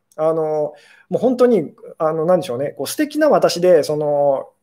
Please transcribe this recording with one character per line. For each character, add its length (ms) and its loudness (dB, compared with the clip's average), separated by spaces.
あ 140 0
の、 440 -4
も 60 -6
う 20 0
本 220 0
当 80 4
に、 260 0
あ 160 -2
の、 140 -2
な 100 4
ん 40 2
で 60 -8
し 40 -6
ょ 60 -6
う 20 -6
ね。 180 -6
こ 80 -8
う 20 -8
素 120 -10
敵 200 -4
な 120 2
私 320 2
で、 200 6
そ 140 -4
の、 540 -2